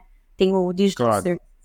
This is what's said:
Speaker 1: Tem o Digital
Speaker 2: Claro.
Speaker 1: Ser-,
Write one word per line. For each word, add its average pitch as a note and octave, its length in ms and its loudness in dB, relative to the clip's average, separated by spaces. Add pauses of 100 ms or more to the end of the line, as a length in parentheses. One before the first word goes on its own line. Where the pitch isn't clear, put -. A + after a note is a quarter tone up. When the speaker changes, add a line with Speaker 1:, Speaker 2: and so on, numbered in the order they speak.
(380)
Speaker 1:
Tem F#3+ 160 2
o F#3 180 0
Digital G3 360 0
Speaker 2:
Claro. G#3 160 0
Speaker 1:
Ser-, F3 180 -4 (240)